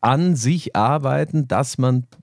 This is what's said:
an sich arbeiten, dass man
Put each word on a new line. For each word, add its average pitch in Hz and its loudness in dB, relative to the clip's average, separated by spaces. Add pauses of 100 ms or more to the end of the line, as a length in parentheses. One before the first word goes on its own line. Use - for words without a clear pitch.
an 156 2
sich 131 -2
arbeiten, 139 0
dass 123 -2
man 127 0 (160)